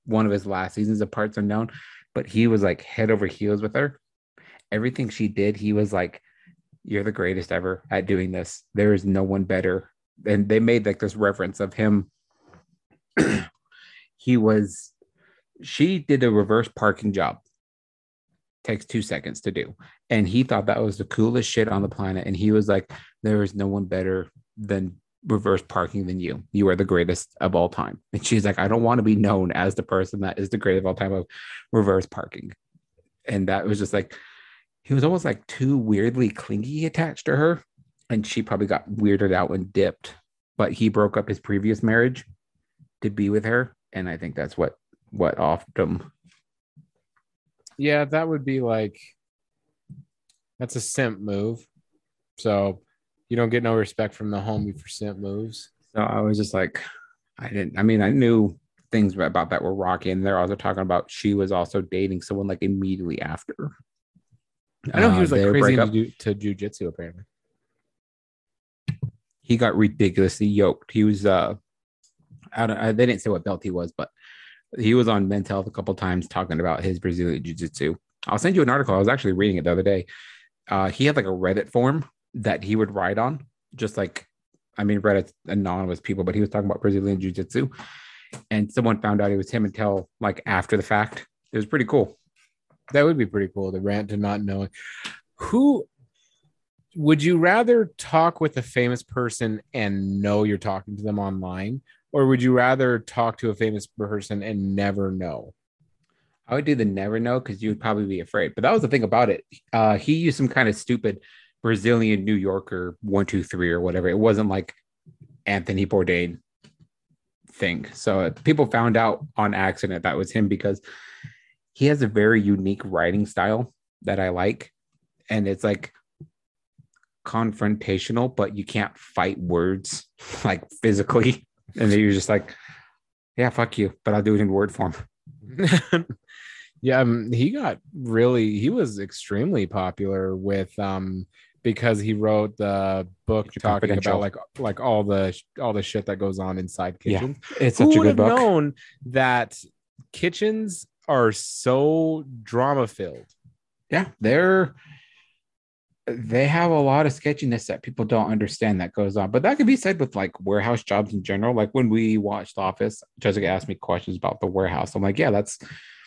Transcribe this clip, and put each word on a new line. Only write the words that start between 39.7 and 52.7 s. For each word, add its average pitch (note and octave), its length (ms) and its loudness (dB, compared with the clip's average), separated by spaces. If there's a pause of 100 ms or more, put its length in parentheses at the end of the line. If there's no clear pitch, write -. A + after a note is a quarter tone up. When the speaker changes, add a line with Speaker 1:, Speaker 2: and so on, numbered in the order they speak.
Speaker 1:
dipped. - 400 -2 (440)
But G#2 160 0
he A2 160 2
broke G#2 280 2
up G#2 100 -2
his G2+ 120 -6
previous G#2 420 -2
marriage A#2 440 2 (760)
to G#2+ 80 -2
be G2+ 220 0
with G#2+ 140 0
her. A#2+ 300 0 (180)
And F#2 160 -6
I D#2+ 60 -6
think D#2+ 200 -10
that's D2 220 -6
what, E2 180 -2 (340)
what F#2+ 260 0
offed E2 420 -2
him. F2+ 360 -2 (1600)
Speaker 2:
Yeah, D3 280 2
that D#3 200 -2
would D3+ 200 -4
be, C3+ 160 -2
like, A2 360 -2 (1600)
that's B2 200 -8
a A2+ 40 -4
simp A2 380 -4
move. G#2 400 -4 (800)
So G2 460 0 (440)